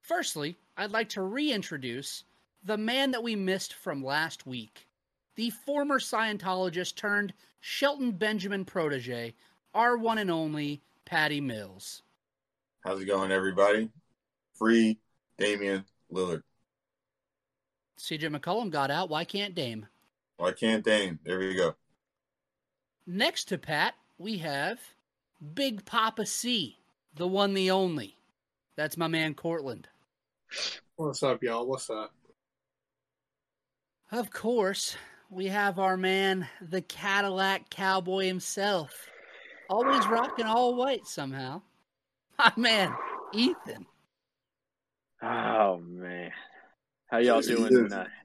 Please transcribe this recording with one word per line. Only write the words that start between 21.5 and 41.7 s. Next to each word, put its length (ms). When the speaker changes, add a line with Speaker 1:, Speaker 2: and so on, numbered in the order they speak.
Speaker 2:
go. 200
Speaker 1:
Next 400
to 100
Pat, 380
we 200
have 400
Big 320
Papa 400
C, 500
the 120
one, 280
the 160
only. 460
That's 220
my 80
man, 260
Cortland. 560
Speaker 3:
What's 260
up, 200
y'all? 240
What's 220
up? 240
Speaker 1:
Of 180
course, 640
we 160
have 320
our 180
man, 500
the 220
Cadillac 880
Cowboy 560
himself. 840
Always 360
rocking 380
all 320
white 300
somehow. 560